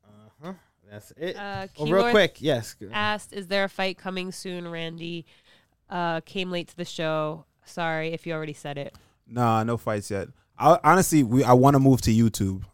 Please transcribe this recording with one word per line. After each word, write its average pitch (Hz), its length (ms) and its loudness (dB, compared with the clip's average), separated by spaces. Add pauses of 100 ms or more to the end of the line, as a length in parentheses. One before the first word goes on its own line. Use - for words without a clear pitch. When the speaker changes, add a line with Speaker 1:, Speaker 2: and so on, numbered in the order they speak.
Speaker 1:
Uh-huh. 107 500 -20 (360)
That's 104 280 -20
it. 175 180 -8
Speaker 2:
Uh, 196 320 -12 (100)
Speaker 1:
Oh, 151 80 -6
real 156 80 0 (100)
Speaker 2:
Keyword 240 80 0
Speaker 1:
quick, 202 300 2
yes. 123 320 -2
Go - 140 -18
ahead. 104 100 -14
Speaker 2:
asked, 208 360 -6
"Is 196 140 -12
there 196 180 -2
a 190 40 -8
fight 190 280 -6
coming 185 340 -8
soon?" 175 380 -12
Randy, 165 560 -10 (640)
uh, 170 320 -4
came 185 300 -8
late 175 180 -6
to - 80 -20
the 175 80 -8
show. 156 600 -6 (200)
Sorry 160 480 -6
if 160 120 -12
you 170 80 -8
already 156 200 -8
said 143 240 -12
it. 139 180 -14 (320)
Speaker 3:
Nah, 113 360 0
no 117 140 -2
fights 107 320 -6
yet. 92 200 -6 (280)
I, 160 260 6
honestly, 160 400 6
we, 123 200 2
I 120 100 6
wanna 135 260 8
move 135 220 6
to 117 100 2
YouTube. 104 520 2 (100)